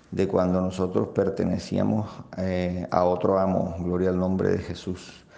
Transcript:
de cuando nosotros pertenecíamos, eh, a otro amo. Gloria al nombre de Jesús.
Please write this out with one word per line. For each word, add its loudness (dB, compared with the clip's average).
de 0
cuando 4
nosotros 0
pertenecíamos, 0
eh, -2
a 4
otro 2
amo. 0
Gloria 0
al 0
nombre 2
de 2
Jesús. -10